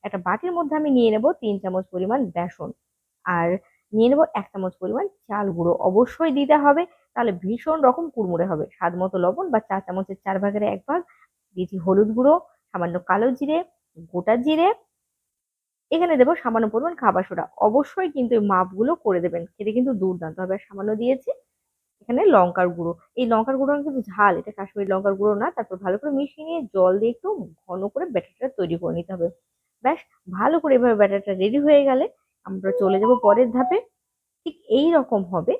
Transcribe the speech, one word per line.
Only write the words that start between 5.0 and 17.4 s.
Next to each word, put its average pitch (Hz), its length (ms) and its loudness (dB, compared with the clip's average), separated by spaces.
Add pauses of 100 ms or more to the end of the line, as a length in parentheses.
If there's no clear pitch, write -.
চাল 208 260 -4
গুঁড়ো। 170 280 0
অবশ্যই 247 520 2
দিতে 285 260 2
হবে, 285 260 4 (260)
তাহলে 233 220 -2
ভীষণ 214 500 -4
রকম 269 280 4
কুড়মুড়ে 180 360 -2
হবে। 160 260 -4
স্বাদ 170 240 -4
মতো 185 220 -4
লবণ 196 320 0
বা 226 100 0
চা 196 200 -4
চামচের 190 420 -8
চার 190 180 -4
ভাগের 202 240 -2
এক 202 220 -2
ভাগ 339 160 -2 (560)
দিয়েছি 185 200 -6
হলুদ 190 340 2
গুঁড়ো, 254 240 4 (380)
সামান্য 175 260 -4
কালো 196 320 0
জিরে, 285 260 -2 (500)
গোটা 180 300 0
জিরে। 311 300 2 (1200)
এখানে 330 260 0
দেবো 254 180 6
সামান্য 226 340 -2
পরিমাণ 269 260 -2
খাবার 190 280 0
সোডা। - 220 -6 (120)